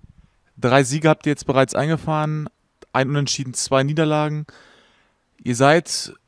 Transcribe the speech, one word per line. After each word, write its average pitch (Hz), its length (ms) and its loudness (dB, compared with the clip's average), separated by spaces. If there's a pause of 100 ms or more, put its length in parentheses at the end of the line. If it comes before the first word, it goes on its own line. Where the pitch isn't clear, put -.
(560)
Drei 131 260 4
Siege 151 280 0
habt - 160 0
ihr 151 60 0
jetzt - 140 -8
bereits 131 280 2
eingefahren, 151 720 -4 (460)
ein 131 160 2
Unentschieden, 139 420 -2
zwei 135 300 0
Niederlagen. 151 640 0 (960)
Ihr 123 100 -2
seid 143 600 0 (140)